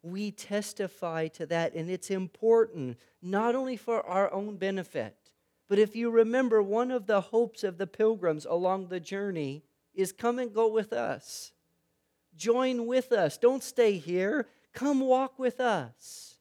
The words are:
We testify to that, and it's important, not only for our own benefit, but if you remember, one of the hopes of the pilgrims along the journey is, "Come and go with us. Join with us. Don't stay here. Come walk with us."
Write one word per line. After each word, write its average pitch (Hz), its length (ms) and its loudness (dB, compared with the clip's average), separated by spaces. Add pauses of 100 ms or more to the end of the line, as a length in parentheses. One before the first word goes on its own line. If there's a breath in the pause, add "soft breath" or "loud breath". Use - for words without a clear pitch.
We 190 300 -8
testify 185 960 -6
to 160 180 -10
that, 165 280 -2
and 165 140 -6
it's 185 220 -8
important, 190 880 0 (240 soft breath)
not 208 320 0
only 262 220 -4
for 226 280 -4
our 190 280 0
own 208 240 -6
benefit, 175 600 -6 (520)
but 202 100 4
if 214 160 4
you 233 160 -2
remember, 226 500 4
one 220 300 0
of 240 160 -4
the 202 140 4
hopes 226 420 -2
of 185 160 -4
the 190 80 -2
pilgrims 180 580 0
along 185 440 0
the 180 120 -6
journey 165 600 -6 (320)
is, 190 180 0
"Come 240 280 -2
and 240 120 -4
go 220 140 2
with 214 260 0
us. - 600 -6 (840)
Join 233 500 0
with 247 260 0
us. 180 260 2
Don't 254 240 4
stay 214 360 2
here. 185 500 -2 (240 soft breath)
Come 277 280 0
walk 262 380 2
with 247 220 -2
us." 180 800 -4